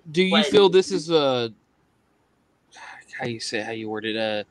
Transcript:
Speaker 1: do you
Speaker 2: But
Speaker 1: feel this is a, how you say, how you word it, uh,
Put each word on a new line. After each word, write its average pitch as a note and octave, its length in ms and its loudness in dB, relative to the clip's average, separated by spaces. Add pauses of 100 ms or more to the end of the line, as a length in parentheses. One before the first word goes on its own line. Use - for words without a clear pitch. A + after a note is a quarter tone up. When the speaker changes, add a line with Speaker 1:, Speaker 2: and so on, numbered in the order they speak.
(120)
Speaker 1:
do F3 100 2
you F#3 80 2
Speaker 2:
But G3+ 160 4
Speaker 1:
feel G3+ 220 6
this F#3 240 2
is E3+ 180 -4
a, C3 420 2 (1700)
how - 80 -8
you A#2 140 -8
say, G#2+ 220 -6
how A2+ 100 -10
you A2 160 -8
word G#2+ 160 -6
it, A2 120 -4
uh, G#2+ 340 -2